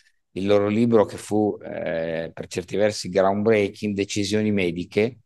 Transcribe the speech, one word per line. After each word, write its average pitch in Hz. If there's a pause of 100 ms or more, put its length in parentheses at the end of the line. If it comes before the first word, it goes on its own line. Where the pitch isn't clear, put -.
(320)
il 92
loro 104
libro 113
che -
fu, 104
eh, 82
per -
certi 92
versi 104
groundbreaking, 101
Decisioni 101
mediche. 95